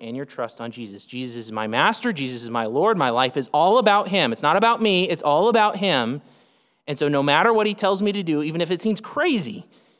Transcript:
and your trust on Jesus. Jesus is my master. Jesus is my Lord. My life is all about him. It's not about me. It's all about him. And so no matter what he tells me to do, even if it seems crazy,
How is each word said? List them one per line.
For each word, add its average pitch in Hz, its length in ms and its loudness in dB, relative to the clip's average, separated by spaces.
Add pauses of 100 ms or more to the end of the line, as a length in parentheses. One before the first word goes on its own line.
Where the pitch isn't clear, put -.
and 117 160 -10
your 139 80 -8
trust 120 340 -8
on 117 120 -8
Jesus. 107 340 -14
Jesus 123 300 -10
is 113 160 -12
my 110 160 -4
master. 180 440 2
Jesus 127 300 -4
is 120 80 -12
my 117 160 -2
Lord. 165 320 0
My 139 120 2
life 131 280 0
is 135 160 -4
all 175 240 4
about 208 300 4
him. 160 240 2
It's 113 100 -6
not 156 160 4
about 226 240 2
me. 190 260 2
It's 170 140 -4
all 156 280 2
about 214 280 2
him. 143 440 0 (680)
And 147 100 -6
so 151 100 0
no 143 140 2
matter 156 320 4
what 214 140 2
he 208 60 -2
tells 202 280 0
me 208 100 0
to 202 120 -4
do, 156 180 -2
even 156 180 -4
if 170 120 -2
it 175 100 -4
seems 220 180 -2
crazy, 233 680 -4 (340)